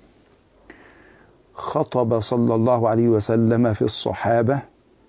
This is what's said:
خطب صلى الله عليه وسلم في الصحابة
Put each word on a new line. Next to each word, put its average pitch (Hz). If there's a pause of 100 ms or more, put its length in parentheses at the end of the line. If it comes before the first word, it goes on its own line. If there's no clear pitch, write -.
(1500)
خطب 123
صلى 117
الله 117
عليه 113
وسلم 113
في 101
الصحابة 117 (460)